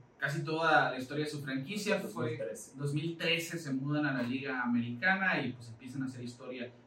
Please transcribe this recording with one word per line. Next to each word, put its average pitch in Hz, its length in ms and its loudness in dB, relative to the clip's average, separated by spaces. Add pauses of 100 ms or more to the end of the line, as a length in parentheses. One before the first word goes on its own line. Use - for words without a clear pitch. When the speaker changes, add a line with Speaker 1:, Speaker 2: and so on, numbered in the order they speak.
(160)
Speaker 1:
casi 147 260 -2
toda 156 480 6
la 131 80 -4
historia 143 260 -2
de 151 60 -4
su 147 120 -6
franquicia. 185 560 0
Speaker 2:
Dos - 180 -6
mil 117 220 -2
trece. 110 320 -6
Speaker 1:
Fue 135 100 -12
dos 143 140 0
mil 165 240 0
trece, 165 400 0
se 139 160 -6
mudan 147 320 0
a 135 80 0
la 123 80 0
Liga 131 400 -2
Americana 151 840 4
y, 123 80 -2
pues, - 160 -12
empiezan 131 340 -8
a 131 40 -2
hacer 120 180 -8
historia 127 480 -8 (140)